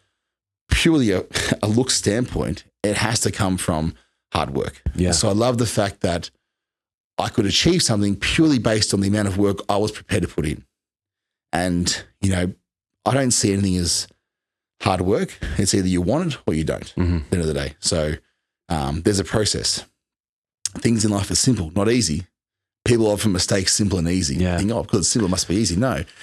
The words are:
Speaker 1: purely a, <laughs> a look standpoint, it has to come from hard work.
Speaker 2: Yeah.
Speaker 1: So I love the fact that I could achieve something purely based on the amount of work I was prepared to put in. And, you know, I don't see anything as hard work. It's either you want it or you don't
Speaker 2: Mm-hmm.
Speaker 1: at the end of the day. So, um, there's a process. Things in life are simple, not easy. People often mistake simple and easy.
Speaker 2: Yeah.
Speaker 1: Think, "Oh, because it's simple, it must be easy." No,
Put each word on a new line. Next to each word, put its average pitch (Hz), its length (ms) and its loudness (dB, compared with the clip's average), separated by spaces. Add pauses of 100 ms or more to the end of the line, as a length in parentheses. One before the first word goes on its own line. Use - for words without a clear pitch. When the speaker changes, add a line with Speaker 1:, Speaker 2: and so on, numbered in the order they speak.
(720)
Speaker 1:
purely 147 400 4
a, 92 140 0 (180)
<laughs> - 200 -2
a 110 60 0
look 117 220 2
standpoint, 95 760 -2 (180)
it 104 140 0
has - 240 0
to 107 120 0
come 92 240 0
from 80 380 -2 (380)
hard 73 180 -2
work. - 320 -6 (120)
Speaker 2:
Yeah. 87 180 2
Speaker 1:
So - 160 0
I 98 40 2
love 117 260 2
the 120 80 2
fact 101 360 -2
that 87 280 -2 (880)
I 101 100 2
could 107 180 0
achieve 160 360 2
something 101 340 2
purely 156 420 2
based 110 360 0
on 98 60 2
the 98 80 2
amount 104 200 2
of 95 100 -2
work 98 200 2 (100)
I 101 80 2
was 104 160 0
prepared - 300 -2
to 85 60 -2
put 76 180 -4
in. - 180 -4 (880)
And, 87 520 -2 (160)
you 98 100 2
know, 90 220 0 (520)
I 110 100 2
don't 131 160 2
see 107 220 0
anything 98 240 0
as 87 320 -2 (760)
hard 92 200 0
work. 120 360 0 (200)
It's 101 160 0
either 92 140 2
you 90 140 2
want 143 320 0
it - 120 -16
or 90 80 0
you 80 100 0
don't - 320 -6
Speaker 2:
Mm-hmm. 87 200 0
Speaker 1:
at 80 140 -6
the 95 60 0
end 85 60 0
of 78 60 0
the 73 60 -2
day. 69 260 -4
So, 76 340 0 (540)
um, 76 340 -2
there's 101 160 2
a 98 60 0
process. - 600 -2 (960)
Things 113 260 2
in 107 60 2
life 98 200 -2
are 90 40 -2
simple, 95 400 0
not 101 160 0
easy. 92 360 0 (580)
People 113 220 4
often 104 260 0
mistake 92 360 0
simple 98 300 0
and 82 100 0
easy. 87 280 0
Speaker 2:
Yeah. 87 200 0
Speaker 1:
Think, 98 160 0
"Oh, 117 100 -2
because 104 180 0
it's 82 80 0
simple, 110 200 2
it - 20 0
must 90 160 -2
be 82 100 -2
easy." 95 200 0
No, 101 260 -2 (200)